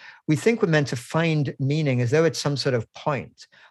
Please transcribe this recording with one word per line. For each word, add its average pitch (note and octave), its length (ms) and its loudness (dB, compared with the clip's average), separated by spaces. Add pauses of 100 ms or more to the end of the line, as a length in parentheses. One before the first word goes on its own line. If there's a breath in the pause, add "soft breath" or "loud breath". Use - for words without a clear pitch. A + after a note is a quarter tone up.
(280 loud breath)
we D3+ 80 4
think A3+ 260 2
we're G3 60 2
meant D3+ 200 2
to - 80 -6
find D#3 640 -2
meaning C#3 420 0
as A#2 100 0
though D#3 140 4
it's D#3+ 140 0
some C#3+ 180 -2
sort B2+ 180 0
of A2+ 180 -4
point. - 540 -8 (240 soft breath)